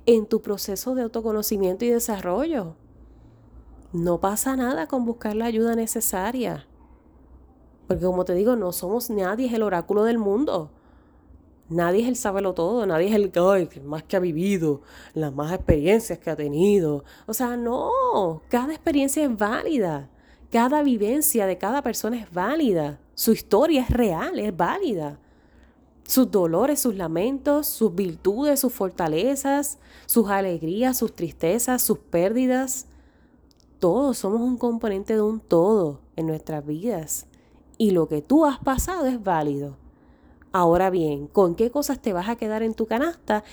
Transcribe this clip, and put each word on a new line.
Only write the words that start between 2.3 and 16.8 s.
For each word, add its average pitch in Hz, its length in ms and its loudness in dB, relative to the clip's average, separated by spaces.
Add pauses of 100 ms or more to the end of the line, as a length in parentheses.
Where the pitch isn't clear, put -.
No 170 280 0
pasa 214 360 0
nada 262 300 -2
con 254 180 -2
buscar 226 320 -4
la 226 100 -2
ayuda 233 280 2
necesaria. 220 920 -4 (1200)
Porque 175 160 -2
como 180 200 0
te 180 100 -2
digo, 214 220 2
no 185 160 -2
somos 214 380 -4
nadie, 214 380 -2
es 226 40 -2
el 226 100 0
oráculo 190 420 0
del 233 140 2
mundo. 196 520 -2 (960)
Nadie 175 340 2
es 240 60 0
el 247 80 -2
sábelo 196 380 -2
todo, 202 320 0
nadie 170 220 2
es 220 60 2
el, 202 200 2
ay, 180 400 4
el 139 100 -18
más 156 180 -8
que - 140 -4
ha 185 40 2
vivido, 170 640 0 (320)
las 151 200 -4
más 151 180 -4
experiencias 180 680 0
que - 120 -8
ha 156 60 -4
tenido. 151 680 0 (220)